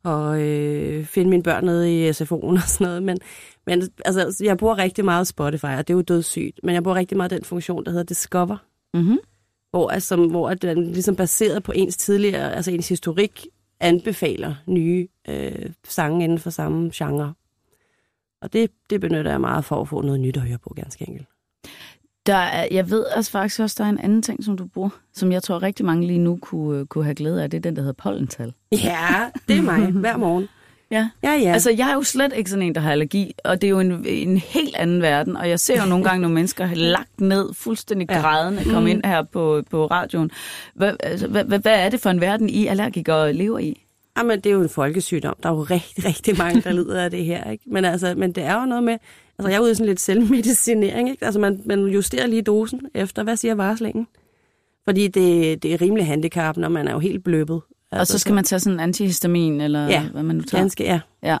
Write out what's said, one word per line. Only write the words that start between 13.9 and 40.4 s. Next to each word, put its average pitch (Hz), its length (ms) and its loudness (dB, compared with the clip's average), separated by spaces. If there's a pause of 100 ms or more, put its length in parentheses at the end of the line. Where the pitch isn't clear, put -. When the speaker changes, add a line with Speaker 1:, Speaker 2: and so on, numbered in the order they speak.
Speaker 1:
nye, 180 400 0 (220)
øh, 69 220 -6 (360)
sange 165 360 -2
inden 165 160 0
for 170 100 -8
samme 160 460 -4
genre. 147 380 -4 (1080)
Og - 120 -10
det, 220 180 2 (180)
det 202 120 -2
benytter 160 300 -2
jeg 139 100 -2
meget 131 240 -2
for 147 160 -4
at 143 60 -6
få 147 140 -6
noget 139 180 -2
nyt 131 180 -2
at 127 60 -4
høre 120 140 -6
på, - 180 -16
ganske - 340 -14
enkelt. - 180 -16 (1000)
Speaker 2:
Der 202 100 4
er, 175 360 0
jeg 185 180 0
ved 214 160 0 (100)
altså 220 160 -2
faktisk 202 280 -2
også, 220 200 -2
der 214 60 0
er 208 40 0
en 208 100 0
anden 220 220 2
ting, 220 220 -6
som 202 140 -2
du 185 80 -8
bruger, 190 240 -4 (240)
som 185 180 0
jeg 180 120 0
tror 180 200 -4
rigtig 202 220 -2
mange 170 220 2
lige 175 120 2
nu 175 220 2
kunne, 151 380 -4
øh, 139 60 -6
kunne 156 180 -4
have 147 120 -2
glæde 160 280 -2
af. 143 60 -4
Det 165 80 -6
er 165 40 -6
den, 170 140 -4
der 147 60 -4
hedder 139 120 -2 (100)
pollental. 123 500 -6 (180)
Speaker 1:
Ja, 180 580 0 (180)
det 226 100 4
er 330 40 4
mig 214 180 2 (120)
hver 202 260 0
morgen. 185 300 0 (440)
Speaker 2:
Ja. 220 180 0 (140)
Speaker 1:
Ja, 277 80 2
ja. 240 220 4
Speaker 2:
Altså, 226 240 4
jeg 254 120 2
er 277 40 2
jo 277 100 0
slet 269 320 0
ikke 196 140 -4
sådan 196 160 0
en, 165 100 0
der 160 60 0
har 151 100 2
allergi, 156 420 0 (100)
og 180 180 0
det 202 60 2
er 196 40 4
jo 190 80 4
en, 180 260 0
en 185 320 0
helt - 380 -2
anden 175 260 2
verden, 156 360 2
og 175 120 -2
jeg 170 100 2
ser 240 240 2
jo 185 60 2
nogle 180 160 2
gange 185 160 2
nogle 170 140 2
mennesker 180 400 0
lagt 170 460 -2
ned, 190 320 2
fuldstændig 196 580 -4
Speaker 1:
Ja. 165 100 2
Speaker 2:
grædende, 160 420 2
komme - 160 2
Speaker 1:
Mm. - 80 4
Speaker 2:
ind - 180 2
her 170 180 2
på, 156 380 0 (100)
på 156 140 2
radioen. 165 460 -2 (500)